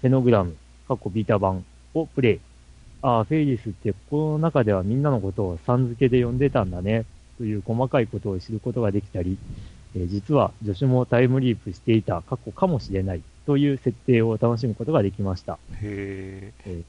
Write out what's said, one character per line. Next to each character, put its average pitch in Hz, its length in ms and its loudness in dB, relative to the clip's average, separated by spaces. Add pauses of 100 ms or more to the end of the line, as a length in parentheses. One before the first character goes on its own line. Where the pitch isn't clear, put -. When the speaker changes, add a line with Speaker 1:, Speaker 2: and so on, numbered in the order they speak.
Speaker 1:
フ 131 60 2
ェ - 20 4
ノ 131 100 4
グ 123 100 4
ラ 101 140 6
ム、 85 100 -6 (340)
過 127 140 -2
去 110 60 -8
ビ 101 160 -2
ー - 20 -6
タ 107 120 4
版 95 260 0 (300)
を 160 100 0
プ - 160 -4
レ 113 140 4
イ。 80 40 -6 (640)
あ 120 220 2
ー、 - 20 -4
フ 151 100 -2
ェ 160 40 2
イ 151 80 2
リ 131 100 2
ス 110 140 -8
っ - 20 -6
て 98 220 -4 (160)
こ 151 220 -2
の 151 60 -2
中 156 240 2
で 104 120 2
は 92 80 2
み 101 120 0
ん 139 80 0
な 147 80 2
の 123 100 0
こ 95 120 -4
と 101 120 -4
を 87 220 -4
さ 123 120 4
ん 127 100 2
付 117 100 -8
け 135 120 4
で 123 120 4
呼 120 100 -2
ん 123 60 -2
で 139 120 2
た 131 140 2
ん 92 60 -4
だ 87 120 -6
ね、 110 240 0 (320)
と 123 60 -8
い 107 120 -2
う 101 80 -6
細 120 240 0
か 139 140 0
い 110 40 -2
こ 110 140 -8
と - 80 -6
を 95 100 -2
知 98 140 -10
る 107 80 -6
こ 120 140 -6
と 120 80 -2
が 104 100 2
で 101 80 -2
き 101 80 -6
た 92 140 -6
り、 90 160 -4 (580)
え 95 40 -4
ー、 87 80 -4
実 101 260 -2
は 120 180 4 (100)
助 104 160 -4
手 143 60 0
も 127 220 2
タ 123 160 4
イ 127 60 4
ム 131 120 2
リ 127 140 2
ー - 20 -2
プ - 160 -10
し - 60 -18
て 117 160 2
い 107 80 4
た 87 180 -4
過 127 160 -6
去 - 160 -10
か - 140 0
も 160 120 0
し - 140 -8
れ 95 100 0
な 95 120 -4
い 87 80 -8 (220)
と 143 140 2
い 143 140 2
う 135 40 -2
設 127 160 -2 (140)
定 117 160 6
を 113 180 0
楽 117 180 2
し 123 100 -4
む 107 80 -2
こ 117 80 -8
と 131 80 -2
が 139 100 4
で 98 80 0
き 98 100 -6
ま 95 160 -2
し - 60 -14
た。 - 160 -10 (240)
Speaker 2:
へ 98 680 -10 (120)
ー。 98 60 -12
Speaker 1:
え 85 180 -8